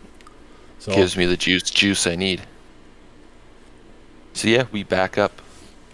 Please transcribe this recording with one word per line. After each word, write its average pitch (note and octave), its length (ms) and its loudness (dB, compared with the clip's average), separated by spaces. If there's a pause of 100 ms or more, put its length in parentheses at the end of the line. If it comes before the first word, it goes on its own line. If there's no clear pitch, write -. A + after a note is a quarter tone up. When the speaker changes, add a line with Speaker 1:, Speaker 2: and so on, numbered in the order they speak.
(800)
Speaker 1:
So - 140 -10
Speaker 2:
Gives F#2 220 2
me F2+ 120 0
the F2+ 100 0
juice, F#2 320 0
juice - 380 2
I E2+ 80 -2
need. F#2 260 -2 (1900)
So - 140 -4
yeah, A#2+ 240 4
we G#2 120 -6
back F#2 340 0
up. G#2 240 -2 (520)